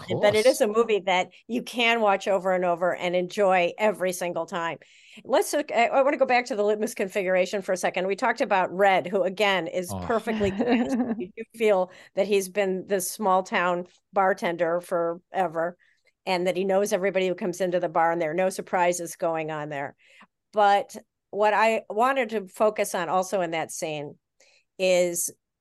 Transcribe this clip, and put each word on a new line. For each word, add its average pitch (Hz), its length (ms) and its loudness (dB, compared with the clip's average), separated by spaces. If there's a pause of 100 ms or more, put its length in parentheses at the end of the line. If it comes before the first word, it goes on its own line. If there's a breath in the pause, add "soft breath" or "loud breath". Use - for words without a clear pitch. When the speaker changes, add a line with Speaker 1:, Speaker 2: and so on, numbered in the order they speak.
(100)
Speaker 1:
Of - 100 -2
Speaker 2:
But 208 140 4
it 214 100 4
Speaker 1:
course. 262 120 6
Speaker 2:
is - 60 -8
a 233 40 4
movie 220 400 2
that 180 220 2 (180 soft breath)
you 240 160 -4
can 233 380 0
watch 196 260 2
over 190 260 0
and 180 120 0
over 170 320 0
and 175 180 -2
enjoy 180 640 2
every 185 340 0
single 175 320 -6
time. 165 340 -6 (460 loud breath)
Let's 269 280 0
look, 285 180 -2
I, 233 160 2
I 262 160 2
wanna 285 140 2
go 262 100 4
back 247 200 2
to 247 100 -6
the 208 80 0
litmus 214 280 0
configuration 185 680 0
for - 80 -6
a 185 60 0
second. 180 320 -2
We 196 80 -2
talked 233 240 -2
about 190 340 0
Red, 185 320 4
who, 185 160 -2
again, 190 460 0
is 185 240 -6
Speaker 1:
Oh. 190 80 -8
Speaker 2:
perfectly 214 500 -2
cast. 240 480 0
Speaker 3:
<laughs> 226 220 -4
Speaker 2:
You 185 160 -10
do 226 80 -14 (100)
feel 208 380 2 (240 loud breath)
that 196 100 0
he's 196 220 0
been 185 400 -2
this 185 200 -2
small 190 360 0
town 180 420 -2 (260)
bartender 175 680 0
forever 170 960 -4 (500)
and 185 220 0
that 170 80 -2
he 185 80 -2
knows 196 280 2
everybody 185 360 0
who 175 80 -2
comes 180 240 -6
into 180 180 0
the 175 100 0
bar 165 220 2
and 170 100 -2
there 156 120 -2
are - 20 -6
no 185 160 0
surprises 175 640 -2
going 160 380 -4
on 151 160 -6
there. 139 260 -8 (580 soft breath)
But 202 440 4 (340)
what 208 240 2
I 220 340 2
wanted 240 420 0
to 202 180 -6
focus 214 480 0
on 170 120 -4
also 185 320 0
in 165 120 -2
that 160 180 -4
scene 151 460 -8 (640 soft breath)
is 180 500 2 (300)